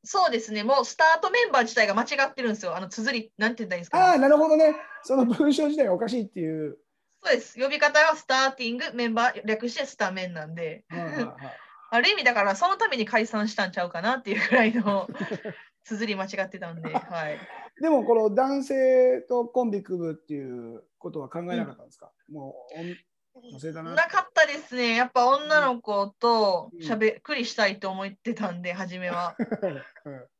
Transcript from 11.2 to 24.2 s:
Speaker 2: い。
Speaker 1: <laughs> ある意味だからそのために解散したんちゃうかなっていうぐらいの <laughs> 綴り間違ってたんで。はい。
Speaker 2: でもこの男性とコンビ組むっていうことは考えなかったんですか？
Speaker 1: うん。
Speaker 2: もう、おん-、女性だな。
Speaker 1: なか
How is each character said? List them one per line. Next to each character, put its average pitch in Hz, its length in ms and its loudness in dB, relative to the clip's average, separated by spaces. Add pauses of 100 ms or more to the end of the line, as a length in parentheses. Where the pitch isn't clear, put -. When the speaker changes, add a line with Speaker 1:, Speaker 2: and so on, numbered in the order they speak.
Speaker 2:
い。 - 140 -8
Speaker 1:
<laughs> - 540 -20
あ 233 120 2
る 349 80 4
意 415 60 2
味 302 100 -6
だ 240 80 6
か 208 100 2
ら 202 120 2
そ 349 120 2
の 381 80 2
た 427 140 0
め 269 80 -2
に 214 80 -2
解 226 200 0
散 214 220 -4
し 214 80 -6
た 208 100 0
ん 185 60 -8
ち - 80 -6
ゃ 180 60 -2
う 175 40 -8
か 170 120 -8
な 240 160 0
っ 247 40 -12
て 202 100 -8
い 214 140 -2
う - 40 -4
ぐ 240 60 4
ら 233 100 6
い 226 80 2
の 202 340 -2 (400)
<laughs> - 380 -18
綴 214 300 -6
り 190 40 -8
間 190 60 -4
違 196 200 -6
っ 190 40 -18
て 190 100 -16
た 170 140 -12
ん 165 80 -14
で。 160 120 -8
は 160 360 -6
い。 151 100 -10 (420)
Speaker 2:
で 320 80 0
も 262 140 4
こ 233 120 4
の 214 180 2
男 269 300 0
性 254 580 4
と 240 240 -2
コ 247 180 0
ン 226 80 0
ビ 196 120 -4
組 185 160 -6
む 165 140 -4
っ - 20 -8
て 156 180 -14
い 139 100 -8 (320)
う 110 80 -20 (140)
こ 170 140 -12
と 156 100 -10
は 127 80 -12
考 170 120 -10
え 175 160 -6
な 220 80 -4
か - 80 -16
っ - 40 -20
た - 60 -20
ん - 20 -20
で - 60 -20
す - 60 -20
か？ - 140 -20 (180)
Speaker 1:
う - 20 -20
ん。 151 40 -18
Speaker 2:
も 135 400 -16
う、 160 40 -14
お 170 40 -12
ん-、 233 680 -18
女 135 80 -20
性 156 120 -10
だ 160 120 -12
な。 165 100 -10
Speaker 1:
な 330 140 2
か 370 200 0